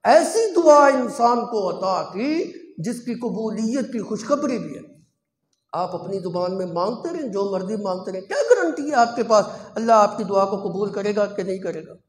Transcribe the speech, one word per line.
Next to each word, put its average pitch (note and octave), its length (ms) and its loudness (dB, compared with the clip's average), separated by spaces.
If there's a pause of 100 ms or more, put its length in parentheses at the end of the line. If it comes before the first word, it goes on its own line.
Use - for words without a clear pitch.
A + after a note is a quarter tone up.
ایسی E4+ 500 4
دعا D4 320 8
انسان A#3+ 600 2
کو G3+ 240 -4
عطا F#3 320 -2 (100)
کی D4 400 -4 (260)
جس A3+ 240 -8
کی A#3+ 120 -8
قبولیت A3 800 -4
کی A3+ 80 -4
خوشخبری B3+ 580 -2
بھی - 180 -10
ہے۔ - 220 -20 (760)
آپ F3+ 220 -4
اپنی F#3+ 240 -8
زبان F3+ 400 -4
میں F#3 80 -4
مانگتے F#3 420 -4
رہیں، D#4+ 200 -8
جو G3 240 -4
مرضی F#3 240 -6
مانگتے F#3 360 -6
رہیں، F#3 80 -8
کیا - 160 -8 (140)
گارنٹی D#4 400 2
ہے D4 40 -2
آپ A#3 220 4
کے B3+ 60 -2
پاس G#3+ 240 4 (280)
اللہ A3+ 180 2
آپ G#3+ 260 6
کی A3 60 -4
دعا G3 200 2
کو G3 120 -2
قبول G3 360 -4
کرے G3+ 240 -2
گا G#3 100 2
کہ G3 160 -8
نہیں F#3+ 160 -4
کرے D#3+ 280 -8
گا؟ - 60 -20 (160)